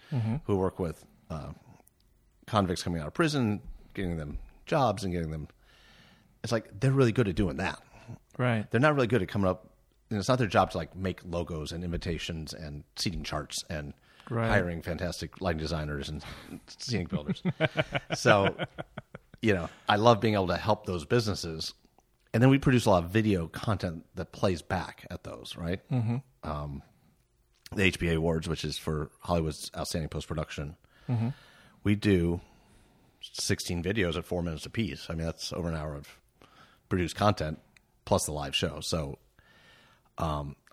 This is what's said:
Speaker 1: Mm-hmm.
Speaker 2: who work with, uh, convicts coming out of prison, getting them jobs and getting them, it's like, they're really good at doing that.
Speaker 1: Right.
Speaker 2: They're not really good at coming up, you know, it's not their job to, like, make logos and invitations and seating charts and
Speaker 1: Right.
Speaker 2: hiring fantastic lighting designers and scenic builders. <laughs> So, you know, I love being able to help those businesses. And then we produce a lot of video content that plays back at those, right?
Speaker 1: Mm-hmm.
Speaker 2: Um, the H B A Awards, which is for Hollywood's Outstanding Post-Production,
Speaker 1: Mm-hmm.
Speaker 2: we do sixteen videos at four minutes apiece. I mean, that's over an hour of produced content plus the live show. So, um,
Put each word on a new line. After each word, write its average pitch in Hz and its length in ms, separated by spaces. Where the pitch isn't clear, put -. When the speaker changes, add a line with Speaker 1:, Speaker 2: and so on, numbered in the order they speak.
Speaker 1:
Mm-hmm. 113 320
Speaker 2:
who 101 120
work 92 220
with, 85 260
uh, 71 200
convicts 92 380
coming 85 160
out 76 80
of - 60
prison, 135 460
getting 87 220
them 76 220
jobs 113 360
and 92 100
getting 82 200
them, 78 160
it's 113 80
like, 113 160
they're 135 140
really 131 200
good 117 140
at 87 80
doing 80 220
that. 85 240
Speaker 1:
Right. 120 320
Speaker 2:
They're 117 100
not 151 140
really 127 140
good 110 140
at 85 60
coming 98 200
up, - 200
you 110 60
know, 101 40
it's - 80
not 127 100
their 120 80
job 92 240
to, 90 80
like, 80 160
make 92 300
logos 85 480
and 85 120
invitations 82 720
and 73 300
seating 78 300
charts - 440
and 73 260
Speaker 1:
Right. 113 200
Speaker 2:
hiring 87 340
fantastic 85 580
lighting 87 180
designers 76 500
and 73 140
scenic 98 400
builders. - 340
<laughs> - 360
So, 101 400
you 107 120
know, 82 140
I 104 80
love 110 240
being 110 140
able 95 140
to 85 80
help 104 300
those 87 180
businesses. 90 680
And 113 80
then 127 100
we 139 80
produce 123 280
a 107 40
lot 87 120
of 85 80
video 98 380
content 90 560
that 87 160
plays 95 320
back - 480
at - 140
those, - 320
right? 87 240
Speaker 1:
Mm-hmm. 120 260
Speaker 2:
Um, 73 340
the 101 80
H 92 160
B 87 120
A 82 80
Awards, 82 300
which 78 160
is 73 140
for 76 320
Hollywood's 82 560
Outstanding 80 340
Post-Production, 78 680
Speaker 1:
Mm-hmm. 117 220
Speaker 2:
we 104 140
do 87 440
sixteen - 600
videos 90 340
at 82 80
four 87 200
minutes 80 200
apiece. 80 460
I 82 40
mean, 82 120
that's - 260
over 85 160
an 80 60
hour 76 220
of - 100
produced 90 280
content 92 420
plus 98 220
the 78 60
live 71 220
show. 80 260
So, 73 380
um, 73 380